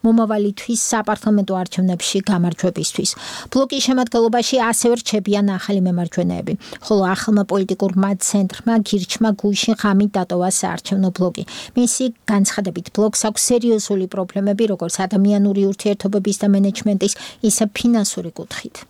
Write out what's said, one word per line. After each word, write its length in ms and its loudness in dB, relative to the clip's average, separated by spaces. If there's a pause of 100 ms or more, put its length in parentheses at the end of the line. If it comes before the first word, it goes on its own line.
მომავალი 560 2
თვის 220 -4 (100)
საპარლამენტო 640 0
არჩევნებში 720 -2
გამარჯვებისთვის. 840 0 (440)
ბლოკის 320 0
შემადგენლობაში 720 2
ასევე 360 2 (120)
რჩებიან 480 0
ახალი 320 -2
მემარჯვენეები, 680 -2 (320)
ხოლო 100 2
ახალმა 560 2
პოლიტიკურმა 580 0 (180)
ცენტრმა 460 0 (140)
გირჩმა 480 0
გუშინ 400 0
ღამით 400 2
დატოვა 320 0
საარჩევნო 640 -2
ბლოკი. 320 -2 (320)
მისი 280 0 (200)
განცხადებით, 640 0 (100)
ბლოკს 320 2
აქვს 220 -4
სერიოზული 580 2
პრობლემები, 640 -2
როგორც 220 -4 (100)
ადამიანური 680 2
ურთიერთობების 680 0
და 60 0 (100)
მენეჯმენტის, 560 0 (320)
ისე 200 2 (120)
ფინანსური 560 0
კუთხით. 440 -14 (140)